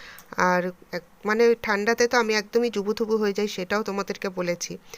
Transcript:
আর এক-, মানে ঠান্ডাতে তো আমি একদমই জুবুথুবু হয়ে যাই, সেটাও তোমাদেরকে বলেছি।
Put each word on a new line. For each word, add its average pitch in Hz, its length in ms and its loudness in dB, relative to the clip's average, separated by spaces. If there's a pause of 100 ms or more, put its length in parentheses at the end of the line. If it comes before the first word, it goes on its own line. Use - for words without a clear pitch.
(380)
আর 180 340 2 (200)
এক-, 175 100 -6 (240)
মানে 226 360 4
ঠান্ডাতে 220 460 2
তো 247 100 2
আমি 220 160 2
একদমই 220 360 0
জুবুথুবু 214 480 -2
হয়ে 208 160 0
যাই, 208 140 -2
সেটাও 208 360 -2
তোমাদেরকে 196 460 -6
বলেছি। 175 480 -4 (200)